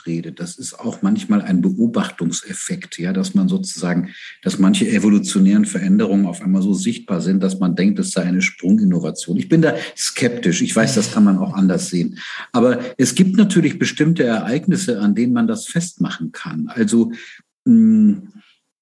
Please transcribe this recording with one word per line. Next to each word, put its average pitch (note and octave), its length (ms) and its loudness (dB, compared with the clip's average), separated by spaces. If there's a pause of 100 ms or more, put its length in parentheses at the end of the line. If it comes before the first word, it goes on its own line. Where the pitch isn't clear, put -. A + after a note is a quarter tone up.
redet. E2+ 320 -8
Das F3 180 -12
ist - 220 -14
auch - 240 -10
manchmal G#2 400 0
ein F2+ 200 0
Beobachtungseffekt, F#2+ 1400 -4
ja, F2 140 -4
dass F#2+ 220 -4
man F#2+ 140 2
sozusagen, F2+ 640 -4 (320)
dass F#2+ 160 -4
manche G2+ 300 2
evolutionären G#2 760 2
Veränderungen G2 640 0
auf F2 160 -8
einmal F#2+ 200 0
so G2+ 120 2
sichtbar G2+ 460 -4
sind, F#2+ 220 0
dass F#2+ 160 -2
man F2+ 160 0
denkt, G2 240 2
es F#2 140 -4
sei F2+ 100 -2
eine F2+ 200 0
Sprunginnovation. F2+ 920 0
Ich - 120 -4
bin E3 140 6
da D3 120 2 (220)
skeptisch. - 640 -2
Ich - 140 -2
weiß, A2 180 2
das G#2 180 0
kann G#2+ 120 4
man F#2+ 140 4
auch - 160 -4
anders F#2 340 0
sehen. F2 320 -4 (320)
Aber A#2+ 260 4 (200)
es - 180 0
gibt F#3 200 4
natürlich F3 420 4
bestimmte D#3 440 0
Ereignisse, A#2 800 0
an G#2 160 2
denen B2 160 0
man A#2 160 2
das G#2+ 180 -6
festmachen - 640 -4
kann. A2+ 380 -10
Also, A2+ 420 2 (540)
mh, A3 540 6 (640)